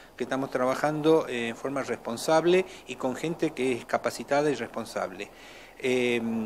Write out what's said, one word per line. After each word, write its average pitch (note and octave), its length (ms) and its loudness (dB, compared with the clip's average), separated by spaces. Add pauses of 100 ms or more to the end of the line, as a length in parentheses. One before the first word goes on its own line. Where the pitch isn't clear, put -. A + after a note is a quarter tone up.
(160)
que B2+ 80 -4
estamos C3 260 -4
trabajando, D3 800 4
eh, A#2 220 -2
en A2+ 60 -8
forma C3+ 280 -4
responsable D#3+ 840 2 (220)
y B2 80 -8
con B2+ 180 -2
gente D#3+ 380 -2
que B2+ 200 0
es A#2 120 -4
capacitada C#3 640 0
y C3+ 40 0
responsable. G2+ 760 -6 (520)
Eh, B2 380 2 (260)